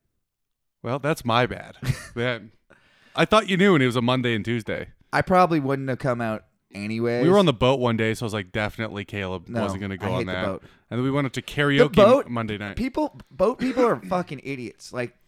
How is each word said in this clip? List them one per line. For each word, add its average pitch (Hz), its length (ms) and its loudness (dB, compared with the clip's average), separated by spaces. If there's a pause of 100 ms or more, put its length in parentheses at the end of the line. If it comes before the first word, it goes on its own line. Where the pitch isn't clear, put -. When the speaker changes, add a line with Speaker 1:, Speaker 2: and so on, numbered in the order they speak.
(840)
Speaker 1:
Well, 123 160 -6
that's 143 260 -4
my 120 200 2
bad. 101 360 -10
Speaker 2:
<laughs> - 40 -10 (300)
Speaker 1:
That, 117 260 -4 (760)
I 156 80 2
thought 214 260 4
you 190 60 0
knew, 190 180 6
and 147 80 6
it 127 40 4
was 120 100 0
a 127 60 0
Monday 120 340 0
and 104 80 -4
Tuesday. 101 460 -4 (240)
Speaker 2:
I 143 80 0
probably 180 400 4
wouldn't 135 260 -4
have 127 120 -4
come 123 200 -2
out 110 240 -6 (300)
anyways. 113 500 -2
Speaker 1:
We 160 60 4
were 196 100 6
on 196 60 6
the 147 80 4
boat 131 260 2
one 120 160 2
day, 110 180 0
so 110 100 -8
I 117 40 -4
was 101 60 -8
like, 98 180 -4
"Definitely 107 540 -4
Caleb 92 420 -6
Speaker 2:
No, 117 140 -4
Speaker 1:
wasn't 98 200 -4
gonna 98 140 -6
go 92 120 -6
Speaker 2:
I - 20 -2
Speaker 1:
on 92 100 -2
Speaker 2:
hate 92 80 -4
the 92 60 -6
Speaker 1:
that." 92 120 -4
Speaker 2:
boat. 95 180 -6 (260)
Speaker 1:
And 110 80 -6
then 123 80 -2
we 135 60 -2
went 143 140 0
up 123 80 -4
to 123 80 -8
Speaker 2:
The - 60 -10
Speaker 1:
karaoke 143 480 2
Speaker 2:
boat, 226 320 8
Speaker 1:
Monday 113 300 -4
night. 101 180 -8
Speaker 2:
people, 269 420 -4 (140)
boat 190 280 0
people 254 260 0
are 202 100 2
fucking 175 480 -6
idiots. 127 480 -10
Like, 120 240 -6 (120)